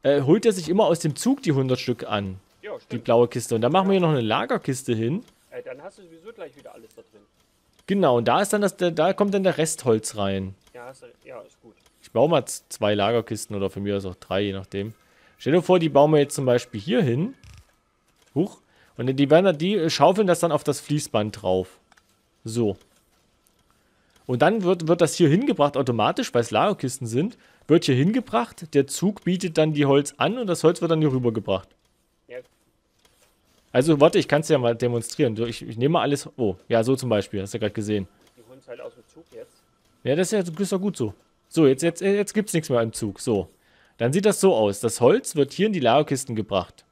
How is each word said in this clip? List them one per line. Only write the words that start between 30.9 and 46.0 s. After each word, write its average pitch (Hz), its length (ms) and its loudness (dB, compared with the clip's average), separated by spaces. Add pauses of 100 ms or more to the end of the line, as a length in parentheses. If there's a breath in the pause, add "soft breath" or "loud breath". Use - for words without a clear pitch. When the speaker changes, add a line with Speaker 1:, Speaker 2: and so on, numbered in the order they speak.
Speaker 1:
dann 160 80 2
hier 151 140 2
rübergebracht. 110 560 -2 (580)
Speaker 2:
Ja. 123 120 -16 (1300)
Speaker 1:
Also 139 300 2
warte, 170 180 6
ich - 80 0
kann's 156 220 -2
ja 151 80 4
mal 120 180 0
demonstrieren. 120 640 -2
So, 117 80 -2
ich, 117 160 -10
ich 110 160 -12
nehme 139 160 0
mal 156 80 2
alles, 139 260 -2 (100)
oh, 98 180 -2 (120)
ja, 113 160 0
so 131 140 2
zum 127 120 -8
Beispiel, 101 320 -2
hast 98 120 -10
du 120 40 -8
ja 104 40 -6
grad 104 140 -4
gesehen. 104 320 -4 (300)
Speaker 2:
Die 117 120 -20
holen's 135 180 -20
halt 123 140 -16
aus 123 140 -16
dem 117 120 -20
Zug 165 160 -20 (100)
jetzt. 113 200 -20 (500)
Speaker 1:
Ja, 127 120 0
das 180 120 0
ist - 60 -6
ja, 196 100 0
das 170 160 -10
ist 196 120 -2
ja 196 60 -2
gut 196 200 -4
so. 107 160 -4 (340)
So, 160 200 4
jetzt, 135 160 4
jetzt, 170 180 -2
jetzt 202 320 -2
gibt's 208 200 -2
nichts 160 160 -2
mehr 120 120 2
im 113 100 -2
Zug. - 300 -8
So. 101 280 -2 (480 soft breath)
Dann 123 160 0
sieht 196 120 0
das 202 160 2
so 190 140 4
aus. 104 240 2
Das - 220 -4
Holz 175 340 4
wird 139 180 0
hier 196 140 0
in 214 60 0
die 175 60 -2
Lagerkisten 127 560 0